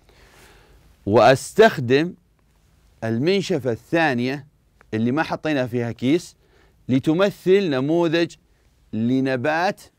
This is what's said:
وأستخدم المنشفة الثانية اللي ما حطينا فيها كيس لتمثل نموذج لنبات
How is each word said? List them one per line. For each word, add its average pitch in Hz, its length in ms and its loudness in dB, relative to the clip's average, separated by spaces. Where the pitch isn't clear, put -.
وأستخدم 131 1080 4
المنشفة 135 680 -2
الثانية 135 760 -2
اللي 113 180 -2
ما 151 120 -2
حطينا 151 440 -4
فيها 117 240 -4
كيس 135 440 -4
لتمثل 180 800 0
نموذج 165 680 0
لنبات 135 880 -2